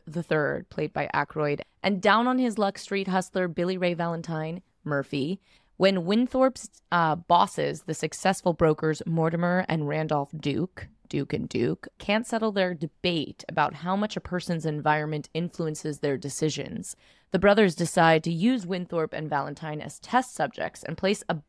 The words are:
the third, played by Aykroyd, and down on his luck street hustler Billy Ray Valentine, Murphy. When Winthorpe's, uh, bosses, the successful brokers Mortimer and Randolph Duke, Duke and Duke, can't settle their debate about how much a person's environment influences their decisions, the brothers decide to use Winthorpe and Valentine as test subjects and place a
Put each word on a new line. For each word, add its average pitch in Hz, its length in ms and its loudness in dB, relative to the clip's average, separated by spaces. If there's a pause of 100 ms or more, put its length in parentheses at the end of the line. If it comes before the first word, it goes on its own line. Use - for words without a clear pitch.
the 165 160 -6
third, 143 460 0
played - 220 -4
by 147 220 -2
Aykroyd, 147 480 -2 (220)
and 190 180 0
down 214 260 4
on 254 120 2
his 240 180 0
luck 196 220 0
street 196 280 -4
hustler 185 400 0
Billy 180 300 -2
Ray 175 160 0
Valentine, 165 680 -4 (220)
Murphy. 147 560 -2 (380)
When 185 280 4
Winthorpe's, 254 640 2 (220)
uh, 165 240 4
bosses, 170 680 2
the 160 120 -6
successful 180 580 0
brokers 156 540 2
Mortimer 170 600 0
and 151 200 0
Randolph 151 420 0 (100)
Duke, - 480 -2 (220)
Duke - 240 -2
and - 160 -4
Duke, 127 380 -2 (100)
can't 220 300 -2
settle 220 240 -2
their 185 240 0
debate 170 760 -4
about 156 260 0
how 180 200 -2
much 208 200 -2
a 180 60 -4
person's 170 440 -4
environment 151 680 0
influences 160 680 -4
their 139 180 0
decisions, - 800 -4 (360)
the 190 80 2
brothers 202 360 6
decide 165 500 4
to 170 60 0
use 202 360 0
Winthorpe 170 460 -4
and 156 160 -6
Valentine 147 520 -4
as - 180 -14
test - 360 0
subjects - 480 -4
and - 140 -8
place 202 320 0
a 175 60 -2 (140)